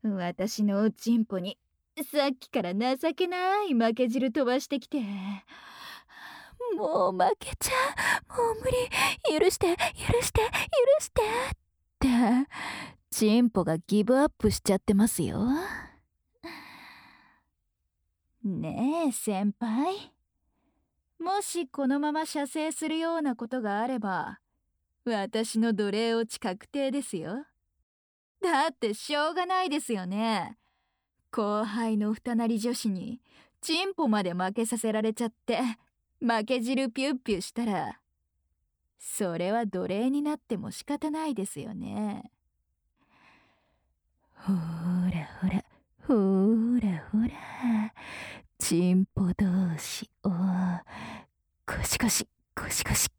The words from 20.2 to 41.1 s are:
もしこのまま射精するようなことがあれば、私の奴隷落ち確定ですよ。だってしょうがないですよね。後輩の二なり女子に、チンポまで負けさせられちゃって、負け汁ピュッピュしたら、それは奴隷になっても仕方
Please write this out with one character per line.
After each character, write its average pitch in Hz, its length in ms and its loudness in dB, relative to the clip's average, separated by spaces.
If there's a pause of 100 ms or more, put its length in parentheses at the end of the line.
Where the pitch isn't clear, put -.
も 381 240 -2
し 349 260 -4
こ 277 200 -2
の 285 140 0
ま 302 100 0
ま 311 140 -2
射 285 200 -4
精 311 280 -4
す 311 160 -6
る 320 100 -2
よ 330 160 -2
う 320 60 -2
な 269 140 0
こ 233 120 -8
と 254 140 -4
が 208 180 -2
あ 240 80 -2
れ 254 120 -2
ば、 196 420 -4 (640)
私 220 540 -2
の 226 140 4
奴 202 180 0
隷 226 240 0
落 226 140 0
ち - 100 -12
確 185 280 -6
定 269 240 -2
で 277 100 -2
す - 140 -8
よ。 185 300 -6 (960)
だ 320 260 2
っ - 60 -2
て 214 200 -2
し - 220 -4
ょ 302 160 2
う - 20 -6
が 359 120 0
な 370 180 2
い 370 60 0
で 294 100 0
す 247 140 -4
よ 185 120 -4
ね。 208 520 -2 (720)
後 208 320 0
輩 220 340 -2
の 214 160 0
二 240 220 -4
な 226 120 2
り 226 120 0
女 240 140 -2
子 233 160 -2
に、 190 320 -6 (400)
チ 330 220 -2
ン 392 100 -4
ポ 311 160 0
ま 208 140 2
で 175 100 -2
負 185 180 -2
け 226 140 -2
さ 226 120 -4
せ 220 140 -2
ら 214 100 0
れ 220 120 0
ち 233 100 -4
ゃ 233 40 0
っ - 20 -2
て、 233 320 -4 (580)
負 226 260 0
け 247 160 0
汁 254 280 0
ピ 262 180 -2
ュ 294 60 0
ッ 254 60 -2
ピ 208 160 -2
ュ 175 60 -4
し - 120 -12
た 233 120 -2
ら、 170 340 -4 (1000)
そ 175 380 -4
れ 175 140 0
は 233 140 0
奴 185 220 -4
隷 208 220 0
に 285 120 0
な 294 140 -2
っ - 20 -16
て - 200 -6
も 185 140 -8
仕 - 140 -14
方 294 260 -4